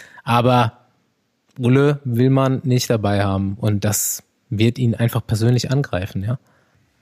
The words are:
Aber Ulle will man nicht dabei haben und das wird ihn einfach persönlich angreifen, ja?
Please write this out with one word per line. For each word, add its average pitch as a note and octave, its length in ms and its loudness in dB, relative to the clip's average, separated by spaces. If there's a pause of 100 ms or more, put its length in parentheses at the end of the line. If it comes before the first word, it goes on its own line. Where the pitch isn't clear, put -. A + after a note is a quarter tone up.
(240)
Aber A#2+ 540 2 (800)
Ulle C#3 460 2
will B2 260 2
man C3+ 340 2
nicht B2+ 240 0
dabei G2+ 340 0
haben G2 380 -2
und G#2 240 -2
das - 380 -4 (260)
wird A2 300 0
ihn A#2+ 160 0
einfach B2+ 320 -2
persönlich A2+ 440 0
angreifen, G2 540 -4
ja? B2 140 -4 (640)